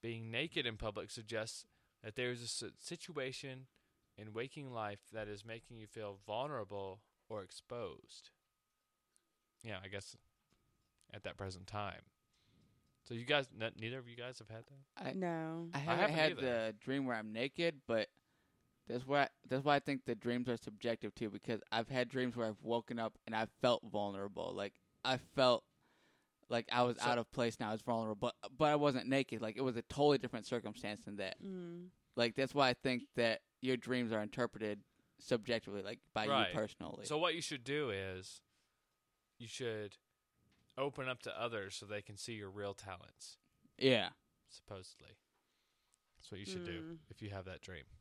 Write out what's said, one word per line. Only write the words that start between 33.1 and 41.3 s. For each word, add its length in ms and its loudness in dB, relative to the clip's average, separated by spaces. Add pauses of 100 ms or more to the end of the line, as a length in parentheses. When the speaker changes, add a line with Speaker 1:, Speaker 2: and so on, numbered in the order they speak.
Speaker 2:
that 240 4 (200)
your 160 2
dreams 360 0
are 100 4
interpreted 580 -2 (400)
subjectively, 600 0
like, 180 -8 (120)
by 140 2
Speaker 1:
Right. 220 6
Speaker 2:
you 60 -4
personally. 500 -4
Speaker 1:
So 140 0
what 160 4
you 80 -2
should 220 -6
do 260 0
is 500 -6 (960)
you 100 -12
should 480 -4 (800)
open 320 -2
up 140 -4
to 180 -6